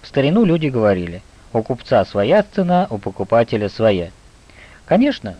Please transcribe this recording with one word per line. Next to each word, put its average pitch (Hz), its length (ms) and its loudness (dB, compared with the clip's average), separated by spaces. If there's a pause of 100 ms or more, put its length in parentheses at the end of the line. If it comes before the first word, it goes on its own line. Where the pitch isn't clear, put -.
В - 60 -20
старину 165 380 2
люди 160 220 0
говорили: 98 540 0 (300)
"У 113 100 -2
купца 113 440 0
своя 147 400 0 (100)
цена, 180 340 0
у 104 100 -6
покупателя 104 680 -2
своя". 95 440 0 (760)
Конечно, 190 540 0